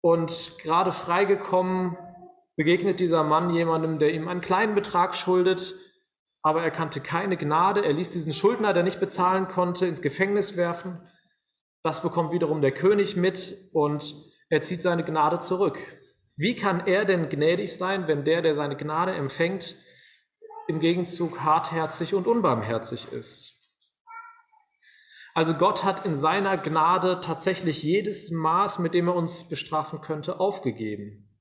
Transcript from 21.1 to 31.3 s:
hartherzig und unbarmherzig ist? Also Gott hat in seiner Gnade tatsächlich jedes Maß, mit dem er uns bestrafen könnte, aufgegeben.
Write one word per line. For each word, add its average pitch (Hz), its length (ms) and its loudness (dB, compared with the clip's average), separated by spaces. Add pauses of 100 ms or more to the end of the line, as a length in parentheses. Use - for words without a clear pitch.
hartherzig 160 720 0
und 185 120 0
unbarmherzig 120 840 0
ist? - 420 -10 (1800)
Also 165 200 2
Gott 185 300 2
hat - 200 -2
in 165 120 -2
seiner 190 400 0
Gnade 170 640 2
tatsächlich 165 640 -4
jedes 190 480 -2
Maß, 170 500 4
mit 170 140 0
dem 175 140 4
er 180 60 2
uns 170 340 -2
bestrafen 156 520 -4
könnte, 151 400 -6
aufgegeben. 107 1000 -4